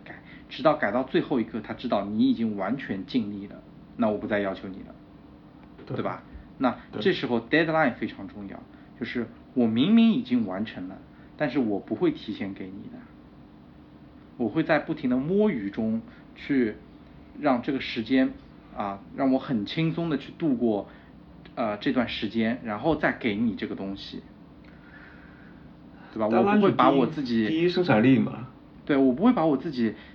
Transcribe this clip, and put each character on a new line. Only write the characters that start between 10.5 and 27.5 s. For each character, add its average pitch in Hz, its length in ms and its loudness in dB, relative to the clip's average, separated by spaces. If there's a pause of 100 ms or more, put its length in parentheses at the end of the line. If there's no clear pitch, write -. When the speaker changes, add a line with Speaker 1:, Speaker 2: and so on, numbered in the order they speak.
Speaker 1:
成 90 240 -10
了， 95 80 -14 (400)
但 147 140 -2
是 143 80 0
我 107 200 0
不 - 160 -6
会 165 160 2
提 - 220 -6
前 98 220 -6
给 95 140 -12
你 101 220 -14
的。 - 60 -18 (1400)
我 120 100 0
会 160 160 0
在 160 160 2
不 160 140 -6
停 135 160 -4
地 127 60 2
摸 190 340 2
鱼 104 200 -4
中 110 300 -2 (340)
去 120 400 0 (640)
让 131 240 0
这 - 80 -6
个 135 80 -2
时 117 240 -6
间， 131 300 2 (420)
啊， 101 240 -6 (160)
让 139 160 0
我 131 80 4
很 113 280 -2
轻 160 260 0
松 165 160 -4
地 147 80 -2
去 - 200 -8
度 147 200 0
过， 110 320 0 (680)
呃， 117 220 -2
这 - 160 -2
段 117 160 0
时 - 200 -6
间， 113 360 0
然 107 160 -6
后 147 160 2
再 151 160 0
给 107 240 -2
你 110 180 0
这 101 140 -6
个 101 80 -8
东 98 180 -8
西。 - 280 -14 (1900)
对 110 60 -8
吧？ 110 80 0
Speaker 2:
deadline 113 120 4 (100)
Speaker 1:
我 208 80 4
不 208 60 6
会 117 100 6
把 127 180 6
我 135 160 4
自 156 160 -4
己 117 220 2
Speaker 2:
是 104 60 0